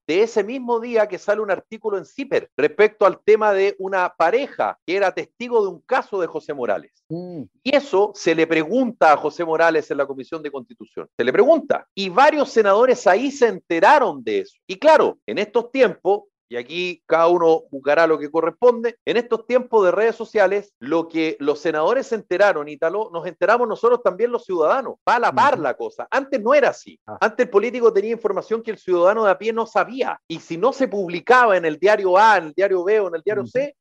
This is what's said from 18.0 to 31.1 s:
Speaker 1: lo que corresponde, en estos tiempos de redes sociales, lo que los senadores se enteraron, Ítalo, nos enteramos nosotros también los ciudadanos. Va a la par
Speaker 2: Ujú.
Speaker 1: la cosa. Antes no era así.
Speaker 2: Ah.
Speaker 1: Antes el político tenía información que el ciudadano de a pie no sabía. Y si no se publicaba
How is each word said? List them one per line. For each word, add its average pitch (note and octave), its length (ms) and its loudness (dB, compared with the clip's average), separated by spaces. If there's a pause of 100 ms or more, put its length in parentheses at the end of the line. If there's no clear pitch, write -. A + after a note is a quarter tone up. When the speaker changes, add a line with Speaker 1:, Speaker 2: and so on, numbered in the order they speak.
Speaker 1:
lo D#3+ 140 2
que D3 100 -10
corresponde, A3 760 0
en F3 140 -2
estos A#3 300 -4
tiempos A#3+ 360 0
de F3+ 60 4
redes A3 260 0
sociales, G3+ 640 -2
lo E3 280 -4
que D#3+ 320 -4
los C#3+ 180 -2
senadores E3 480 -2
se A#3 100 -8
enteraron, F3+ 540 0
Ítalo, E3+ 420 -6
nos E3 140 -10
enteramos G3 420 0
nosotros A#3 360 0
también G3+ 280 -2
los A#3+ 140 -8
ciudadanos. F#3 480 -2 (160)
Va G#3+ 60 2
a B3 40 0
la G#3+ 120 0
par C4 240 2
Speaker 2:
Ujú. F3 80 -4
Speaker 1:
la B2 100 -2
cosa. A#2 380 -12
Antes C4+ 280 -4
no A3 140 0
era B3+ 160 2
así. - 380 -10
Speaker 2:
Ah. G#2+ 120 -16
Speaker 1:
Antes A3 260 -2
el F#3 40 -10
político A3+ 420 2
tenía G3+ 200 0
información A3 500 -6
que A3+ 80 -12
el G#3 80 -8
ciudadano F#3 480 2
de G3 60 4
a F#3 80 0
pie A3 140 -4
no A3+ 120 -4
sabía. A3 640 -4
Y E3 120 -10
si - 160 -12
no G#3 160 0
se C4 160 0
publicaba G3 720 2